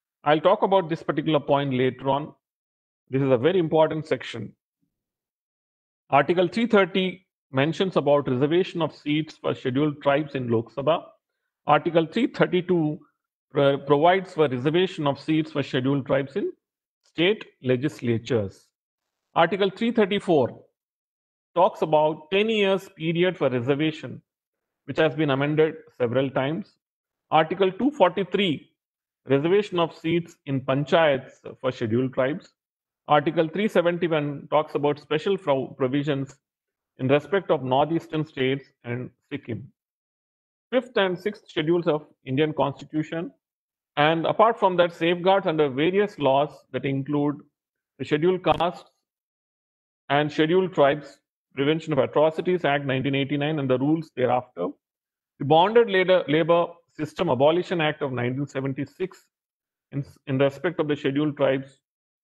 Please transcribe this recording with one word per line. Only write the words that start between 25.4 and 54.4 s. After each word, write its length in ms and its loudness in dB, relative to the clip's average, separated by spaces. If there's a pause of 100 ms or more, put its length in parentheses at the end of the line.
several 320 0
times. 460 -6 (560)
Article 400 2
two 200 -2
forty-three, 800 0 (560)
reservation 520 2
of 180 -2
seats 380 -2 (100)
in 160 -4
panchayats 720 2 (280)
for 100 -2
scheduled 420 -2
tribes. 400 -4 (540)
Article 400 2
three 200 -2
seventy-one 840 -2
talks 260 0
about 240 0
special 380 -2
pro-, 300 -2
provisions 720 -4 (600)
in 80 -2
respect 420 0
of 140 0
northeastern 600 -2
states 420 -4 (160)
and 260 -8 (220)
Sikkim. 400 -10 (1000)
Fifth 260 -2
and 200 2
sixth 300 -8
schedules 400 -2
of 180 0 (200)
Indian 280 -2
Constitution. 800 -4 (680)
And 280 2
apart 340 4
from 180 2
that, 160 2
safeguards 540 2
under 220 2
various 500 0
laws 320 2 (200)
that 140 -6
include 520 -2 (600)
the 80 -10
Scheduled 380 0
Castes 460 -2 (1200)
and 220 0
Scheduled 420 2
Tribes 460 0 (360)
Prevention 380 -2
of 60 0
Atrocities 640 0
Act 220 -2
nineteen 300 -2
eighty-nine 440 -2
and 100 -2
the 100 2
rules 360 -2
thereafter. 520 -2 (720)